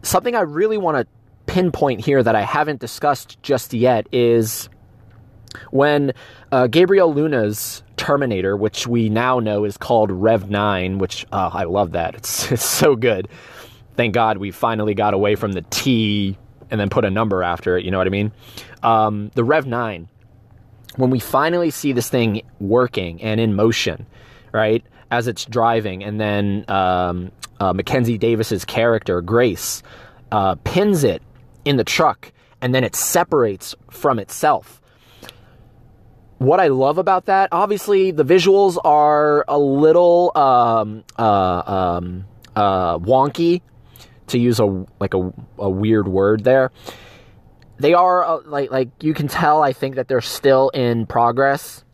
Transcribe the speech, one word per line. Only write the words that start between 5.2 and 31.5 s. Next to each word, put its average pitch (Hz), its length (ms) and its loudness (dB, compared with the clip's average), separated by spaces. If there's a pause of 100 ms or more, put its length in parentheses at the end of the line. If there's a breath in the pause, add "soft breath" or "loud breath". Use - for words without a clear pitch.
when, 143 400 2 (400 loud breath)
uh, 127 160 2
Gabriel 175 440 4
Luna's 135 720 -2 (140)
Terminator, 107 600 -2
which 104 300 -4
we 117 220 0
now 123 320 0
know 104 240 -2
is 101 120 -6
called 107 360 0
Rev 98 360 0
nine, 98 500 -2
which, - 340 -6
uh, 92 200 -2
I 92 120 -4
love 90 260 0
that. 82 240 -4
It's, - 380 -6
<laughs> - 0 -
it's 120 120 -4
so - 300 2
good. 110 320 -2 (680 loud breath)
Thank 117 180 0
God 110 240 2
we 98 140 -8
finally 107 420 -2
got 104 180 0
away 104 220 2
from 101 180 -4
the 90 180 -6
T 104 680 -2 (320)
and 107 100 -4
then 101 80 0
put 113 160 0
a 98 60 0
number 98 320 -2
after 87 340 -2
it, 90 80 -2
you 90 60 -6
know 95 80 -2
what 92 80 2
I 92 40 0
mean? 101 200 -2 (540 loud breath)
Um, 107 500 0
the 127 80 0
Rev 139 240 0
nine, 113 420 -8 (880)
when 127 140 2
we 131 80 0
finally 160 540 0
see - 180 -4
this 120 180 -2
thing 113 340 -2 (180)
working 101 640 -2
and 110 180 -2
in 110 140 0
motion, 104 520 -2 (460 soft breath)
right, 110 320 0 (260 soft breath)
as 120 160 -2
it's 117 200 -8
driving, 113 580 -2
and 104 160 -6
then, 104 480 -2
um, 90 640 -2 (260)
uh, 95 140 0
Mackenzie 113 460 -2
Davis's 110 460 -2
character, 110 560 -2
Grace, 107 640 -2 (480 loud breath)
uh, 98 320 0
pins 190 400 0
it 104 200 0 (420)